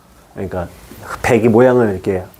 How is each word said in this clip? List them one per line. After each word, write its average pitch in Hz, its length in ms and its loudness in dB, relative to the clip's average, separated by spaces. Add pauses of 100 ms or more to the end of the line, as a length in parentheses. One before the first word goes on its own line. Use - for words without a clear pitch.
(340)
그러니까 90 340 -8 (540)
백이 117 260 2
모양을 120 440 4
이렇게 92 320 -6 (160)